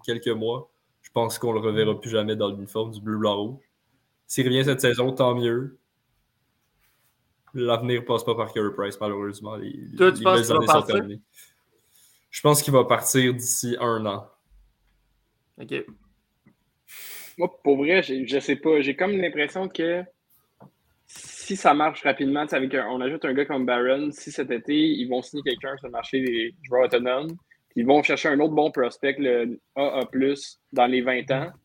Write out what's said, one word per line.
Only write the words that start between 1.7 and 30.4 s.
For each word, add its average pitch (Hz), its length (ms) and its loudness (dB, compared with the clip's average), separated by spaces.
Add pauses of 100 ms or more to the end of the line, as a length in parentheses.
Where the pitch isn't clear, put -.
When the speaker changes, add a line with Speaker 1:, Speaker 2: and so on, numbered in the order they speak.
Speaker 2:
Mhm. 104 60 -6
Speaker 1:
plus 113 100 -12
jamais 110 260 0
dans 104 140 -2
l'uniforme 101 400 -8
du 107 100 -14
bleu, 107 200 -6
blanc, 107 160 0
rouge. 110 280 -8 (640)
S'il 131 220 -2
revient 131 180 2
cette 139 160 0
saison, 123 300 2
tant 131 240 2
mieux. 120 420 -2 (1800)
L'avenir 120 520 0
passe 117 180 0
pas 117 100 0
par 110 180 -4
Carey 104 240 -2
Price, 101 240 -6
malheureusement. 104 560 -8
Les, - 180 -12 (220)
Speaker 3:
Toi, 185 160 6
tu - 80 -8
Speaker 1:
les 220 40 -8
Speaker 3:
penses 190 100 6
Speaker 1:
belles 185 80 6
Speaker 3:
qu'il - 120 0
va 160 40 4
Speaker 1:
années 151 100 2
sont 156 60 6
Speaker 3:
partir ? 127 220 4
Speaker 1:
terminées. 101 260 -4 (1120)
Je - 100 -10
pense 147 220 6
qu'il 143 100 0
va 127 120 8
partir 127 500 4
d'ici 120 440 -4
un 117 280 0
an. 101 200 -6 (1300)
Speaker 3:
OK. - 240 -8 (1500)
Speaker 4:
Moi, - 260 -4
pour 143 140 6
vrai, 165 260 4
j'ai, 131 240 -4
je 135 120 0
sais 139 160 0
pas. 156 260 2
J'ai 139 140 -2
comme 196 220 0
l'impression 175 500 -2
que 170 360 -2 (1040)
si - 480 -12
ça 175 180 4
marche 151 300 0
rapidement, 143 400 0
tu 147 80 -6
sais, 170 40 -2
avec 131 200 0
un, 123 120 0
on 127 140 -4
ajoute 135 240 -4
un 135 80 0
gars 139 120 2
comme 135 200 -2
Barron, 127 460 2
si - 200 -16
cet 131 200 -6
été, 123 240 -2
ils 151 340 2
vont 123 120 -2
signer 143 220 -12
quelqu'un 135 340 -6
sur 135 100 -16
le 120 40 -12
marché 131 300 -4
des 117 400 -2
joueurs 127 240 2
autonomes, 127 440 0 (400)
puis 120 120 -4
ils 117 40 0
vont 143 180 6
chercher 156 260 0
un 139 100 2
autre 156 140 2
bon 151 180 2
prospect, 135 460 -2
le 120 420 0 (160)
A 135 240 0
A 123 60 -2
plus, 135 540 -2 (120)